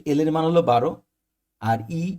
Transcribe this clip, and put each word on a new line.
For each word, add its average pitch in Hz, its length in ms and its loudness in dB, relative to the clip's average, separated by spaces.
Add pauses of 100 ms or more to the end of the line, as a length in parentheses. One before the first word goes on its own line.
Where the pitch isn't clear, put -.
এল 147 180 0
এর 156 80 0
মান 156 180 -2
হলো 170 120 4 (100)
বারো, 117 200 2 (680)
আর 113 160 0 (120)
ই, 165 140 -6 (160)